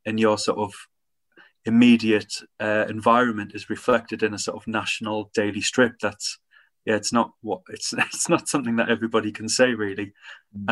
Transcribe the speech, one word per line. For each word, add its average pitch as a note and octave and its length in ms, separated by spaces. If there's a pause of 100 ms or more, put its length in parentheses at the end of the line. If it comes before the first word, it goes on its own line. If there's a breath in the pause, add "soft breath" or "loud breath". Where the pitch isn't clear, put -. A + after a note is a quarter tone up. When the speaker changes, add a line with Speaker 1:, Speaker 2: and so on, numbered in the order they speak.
Speaker 1:
in A2 140
your G#2+ 180
sort - 220
of G2+ 140 (920 soft breath)
immediate, A2+ 680 (260)
uh, G#2+ 280
environment G#2+ 680
is G2+ 140
reflected A2+ 520
in G#2+ 120
a G2 60
sort - 180
of - 100
national G#2+ 680
daily G#2 280
strip, - 380
that's, - 380 (480 soft breath)
yeah, A2 100
it's G#2 160
not A#2 200 (100)
what, G2 280
it's, - 240
<laughs> - 40
it's - 320
not - 180
something A#2+ 280
that A2+ 140
everybody A2+ 420
can A2 180
say, B2+ 240
really. G2+ 400 (420 loud breath)
Speaker 2:
Mm. G2+ 120
Speaker 1:
And - 40